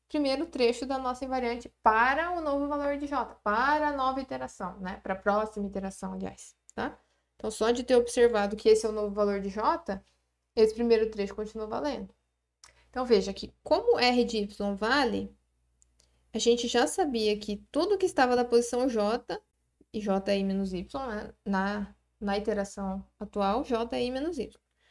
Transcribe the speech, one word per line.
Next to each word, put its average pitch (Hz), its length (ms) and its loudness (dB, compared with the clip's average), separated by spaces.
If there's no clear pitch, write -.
primeiro 285 340 0
trecho 247 400 0
da 269 120 -2
nossa 254 260 -4
invariante 247 460 -4
para 269 560 2
o 330 40 -6
novo 285 260 -2
valor 285 300 -2
de 285 100 -8
J, 262 280 -4
para 277 520 0
a 294 80 -2
nova 262 240 -2
iteração, 262 640 -10
né? 190 200 -8
Para 190 120 -4
a 190 40 -6
próxima 208 480 -2
iteração, 190 460 -8
aliás, 190 420 -12
tá? 269 240 -6
Então, 220 120 -8
só 220 220 0
de 247 100 0
ter 240 140 2
observado 233 640 4
que - 100 2
esse 220 180 8
é 220 40 0
o - 20 -4
novo 208 240 -4
valor 202 240 2
de 196 80 -4
J, 214 560 -2
esse 220 200 6
primeiro 226 360 2
trecho 202 240 -6
continua 214 320 -8
valendo. 226 480 -6
Então, 254 160 -4
veja 196 260 4
que - 220 -12
como 453 340 4
R 247 280 4
de 220 140 -2
Y 202 360 -4
vale, 214 580 0
a 233 40 -4
gente 240 300 2
já 240 200 2
sabia 226 520 0
que 208 320 -8
tudo 370 260 2
que 381 80 0
estava 254 300 4
na 247 80 4
posição 240 460 2
J, 226 520 -2
e 214 80 -6
J 196 280 -2
é 202 100 2
I 196 40 -2
menos 196 300 -2
Y, 247 340 -8
né? 214 260 -8
Na, 196 500 -2
na 202 180 -2
iteração 196 640 -4
atual, 208 460 -2
J 240 320 -2
é 247 80 -2
I 247 80 -2
menos 294 260 -4
Y. - 140 -8